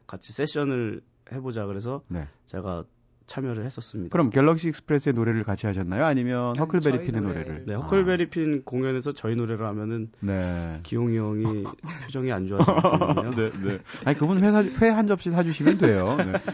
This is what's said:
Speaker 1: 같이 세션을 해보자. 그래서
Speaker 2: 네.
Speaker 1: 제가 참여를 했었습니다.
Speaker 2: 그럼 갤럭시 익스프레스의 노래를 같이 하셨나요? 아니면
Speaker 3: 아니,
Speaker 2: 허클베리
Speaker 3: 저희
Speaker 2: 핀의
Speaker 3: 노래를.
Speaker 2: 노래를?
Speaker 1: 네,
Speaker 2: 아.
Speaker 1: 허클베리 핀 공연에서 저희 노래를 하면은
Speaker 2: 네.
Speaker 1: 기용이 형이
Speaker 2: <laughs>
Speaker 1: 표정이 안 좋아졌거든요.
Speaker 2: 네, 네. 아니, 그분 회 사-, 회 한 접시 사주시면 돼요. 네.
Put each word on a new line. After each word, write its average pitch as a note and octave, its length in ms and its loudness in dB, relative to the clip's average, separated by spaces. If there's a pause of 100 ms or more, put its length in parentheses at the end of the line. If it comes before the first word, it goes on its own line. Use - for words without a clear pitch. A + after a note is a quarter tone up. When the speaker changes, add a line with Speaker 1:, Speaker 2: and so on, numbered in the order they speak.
Speaker 1:
같이 - 260 -16
세션을 C3+ 680 -2 (300)
해보자. B2 360 -6
그래서 A2+ 400 -8
Speaker 2:
네. E2 200 -6 (200)
Speaker 1:
제가 F2+ 360 -6 (440)
참여를 A#2+ 360 -6
했었습니다. A2+ 480 -10
Speaker 2:
그럼 D#3+ 200 2
갤럭시 D#3+ 380 4
익스프레스의 D3 440 0
노래를 A2+ 300 2
같이 G2+ 240 -2
하셨나요? F#2+ 380 0
아니면 B2 440 0
Speaker 3:
아니, B2 100 -4
Speaker 2:
허클베리 D#3 380 2
Speaker 3:
저희 - 80 -4
Speaker 2:
핀의 A2+ 160 -2
Speaker 3:
노래를. E2+ 240 -2
Speaker 2:
노래를? D#2 220 -10
Speaker 1:
네, G#2 80 -4
Speaker 2:
아. - 20 -2
Speaker 1:
허클베리 F3+ 540 2
핀 D3+ 320 -2
공연에서 C3 500 -2
저희 A2+ 220 -2
노래를 A2+ 320 -2
하면은 A2 420 -4 (100)
Speaker 2:
네. F2 600 -2
Speaker 1:
기용이 A#2 360 -2
형이 G#2+ 460 -2
Speaker 2:
<laughs> D3+ 420 -12
Speaker 1:
표정이 C3 260 -4
안 F#2+ 160 -2
좋아졌거든요. D3+ 880 2
Speaker 2:
네, A2 140 0 (140)
네. G2 160 -4 (240)
아니, D3 140 2
그분 F#3 260 4
회 G#3 80 6
사-, G#3 120 6
회 A3+ 260 4
한 A3 160 4
접시 G3 240 0
사주시면 E3+ 480 4
돼요. A2 400 4
네. F#3 160 0 (200)